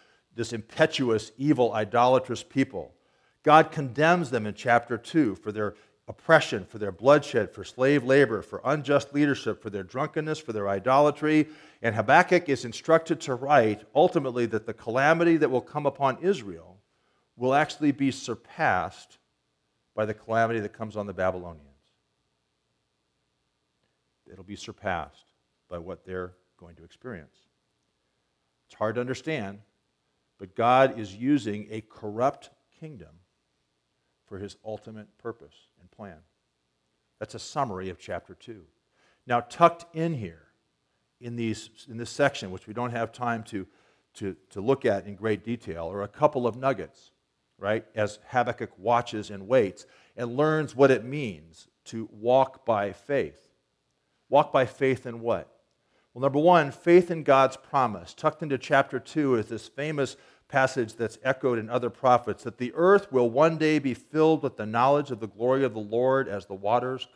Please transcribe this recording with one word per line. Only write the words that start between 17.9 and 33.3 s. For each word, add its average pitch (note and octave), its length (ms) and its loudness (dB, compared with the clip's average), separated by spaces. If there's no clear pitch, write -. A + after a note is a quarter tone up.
be C3+ 180 -2
surpassed - 1080 -4
by A2 100 -2
the G#2+ 100 -4
calamity A2+ 460 -2
that G#2 140 -8
comes A2 220 -12
on G#2 100 -6
the G2 80 -10
Babylonians. F2+ 500 -4
It'll F#2 140 -20
be G2 120 -14
surpassed F2 680 -8
by F2+ 80 -10
what E2+ 260 -14
they're F#2 300 -10
going E2+ 180 -20
to E2 80 -20
experience. E2+ 500 -18
It's - 80 -20
hard G#2+ 220 -4
to B2 40 -2
understand, B2 600 -8
but F#2 160 -18
God B2+ 440 4
is G2+ 160 -12
using G#2+ 560 -4
a A2 100 -10
corrupt A2+ 720 -6
kingdom F2 420 -20